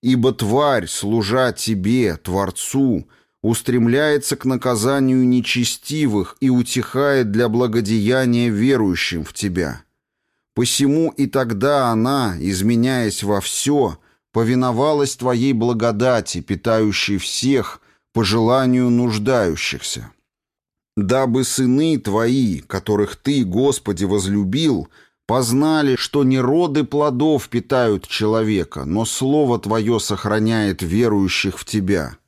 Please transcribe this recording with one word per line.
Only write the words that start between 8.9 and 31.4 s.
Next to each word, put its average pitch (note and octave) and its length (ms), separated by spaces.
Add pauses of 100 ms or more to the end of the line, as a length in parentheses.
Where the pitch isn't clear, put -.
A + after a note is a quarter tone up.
в C#2+ 100
тебя. E2+ 520 (720)
Посему C#3+ 540
и C3+ 180
тогда B2+ 600
она, A#2 500
изменяясь A2+ 840
во G2+ 180
все, C3+ 580 (340)
повиновалась B2+ 840
твоей B2+ 380
благодати, A#2 880
питающей G2+ 760
всех - 640 (320)
по A#2 120
желанию B2 680
нуждающихся. G#2+ 1200 (840)
Дабы B2 480
сыны C3+ 540
твои, A2+ 640
которых G2+ 560
ты, C3+ 280
Господи, G2+ 600
возлюбил, G2+ 840 (380)
познали, C3+ 680
что - 260
не C3 160
роды D3 460
плодов D3 640
питают A#2+ 580
человека, G#2+ 760
но G2 220
слово C3+ 520
твое A2 400
сохраняет G#2+ 840
верующих G2 760